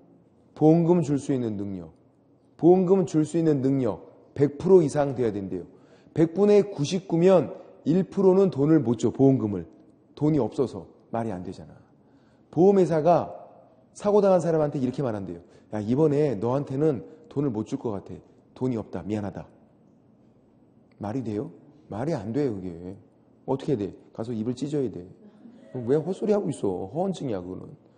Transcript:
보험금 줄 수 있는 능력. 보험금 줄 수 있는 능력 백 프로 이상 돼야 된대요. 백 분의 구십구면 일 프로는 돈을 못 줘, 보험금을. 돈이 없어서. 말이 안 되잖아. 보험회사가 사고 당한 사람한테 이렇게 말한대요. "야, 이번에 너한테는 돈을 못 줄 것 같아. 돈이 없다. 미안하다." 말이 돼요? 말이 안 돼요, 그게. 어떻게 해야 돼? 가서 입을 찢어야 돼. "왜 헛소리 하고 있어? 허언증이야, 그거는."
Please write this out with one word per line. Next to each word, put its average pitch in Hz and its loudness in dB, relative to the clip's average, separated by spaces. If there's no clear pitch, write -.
보험금 165 4
줄 139 -2
수 139 -4
있는 113 -2
능력. 95 -10
보험금 185 4
줄 156 0
수 170 -4
있는 156 2
능력 131 -4
백 143 0
프로 180 6
이상 143 0
돼야 117 -2
된대요. 92 -8
백 160 2
분의 202 4
구십구면 170 2
일 180 2
프로는 190 4
돈을 151 4
못 117 0
줘, 110 0
보험금을. 110 2
돈이 151 0
없어서. 107 -4
말이 113 -4
안 90 -10
되잖아. 82 -16
보험회사가 165 4
사고 208 2
당한 190 4
사람한테 156 -2
이렇게 127 -4
말한대요. 95 -6
"야, 107 -4
이번에 135 0
너한테는 135 -2
돈을 143 -4
못 107 -6
줄 135 -8
것 117 -6
같아. 92 -10
돈이 127 -4
없다. 95 -10
미안하다." 101 -8
말이 107 -4
돼요? 110 -6
말이 131 -4
안 110 -6
돼요, 131 -2
그게. 90 -12
어떻게 135 -4
해야 110 -2
돼? 90 -6
가서 113 -10
입을 113 -6
찢어야 143 -4
돼. 90 -16
"왜 127 2
헛소리 190 -2
하고 202 0
있어? 95 -4
허언증이야, 156 -4
그거는." 92 -12